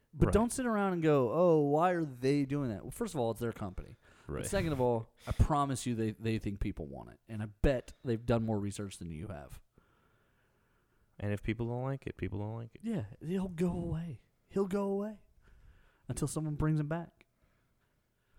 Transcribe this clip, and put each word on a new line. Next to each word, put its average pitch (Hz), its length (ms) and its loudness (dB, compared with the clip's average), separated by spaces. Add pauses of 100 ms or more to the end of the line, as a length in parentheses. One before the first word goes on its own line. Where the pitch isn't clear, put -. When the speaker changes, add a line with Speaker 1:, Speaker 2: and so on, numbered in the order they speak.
(140)
Speaker 1:
But 135 120 6
Speaker 2:
Right. 196 80 4
Speaker 1:
don't 226 180 6
sit 254 140 -2
around 202 260 2
and 175 100 0
go, 143 300 6
"Oh, 160 280 8
why 151 320 4
are 170 120 0
they 135 400 2
doing 139 240 -2
that?" 101 140 -4
Well, - 80 -10
first 214 240 -6
of 147 60 -2
all, 113 100 2
it's 113 100 -6
their 117 120 -2
company. - 440 -10 (300)
Speaker 2:
Right. - 160 -4
Speaker 1:
But - 80 -4
second 180 220 0
of 135 80 -2
all, 120 300 2 (160)
I 113 60 -2
promise 143 540 2
you 120 80 -2
they, 110 260 -2
they 110 180 -2
think 101 220 -6
people 95 260 -4
want 62 240 -14
it. - 80 -20 (120)
And 107 120 -8
I 110 40 -6 (160)
bet 131 320 2 (100)
they've 117 200 0
done 117 200 2
more 110 140 2
research 101 400 -6
than 85 120 -10
you 80 180 -10
have. 71 300 -14 (1600)
Speaker 2:
And 101 140 -2
if 104 100 -4
people 113 240 -2
don't 120 180 -4
like 135 220 -6
it, - 120 -10
people 98 220 -6
don't 107 160 -8
like 113 180 -14
it. - 80 -20
Speaker 1:
Yeah, 208 220 -4 (220)
he'll 190 220 -2
go 180 220 0
away. 170 500 -6 (300)
He'll 196 160 0
go 202 180 -2
away 202 300 -4 (960)
until 135 180 -2
someone 156 280 -4
brings 156 220 2
him 147 100 -2
back. 165 380 -8 (1120)